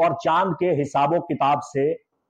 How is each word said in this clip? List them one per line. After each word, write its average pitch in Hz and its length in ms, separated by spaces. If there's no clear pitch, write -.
और 165 120
चांद 170 460
के 180 60
हिसाबो 147 540
किताब 143 400
से 139 340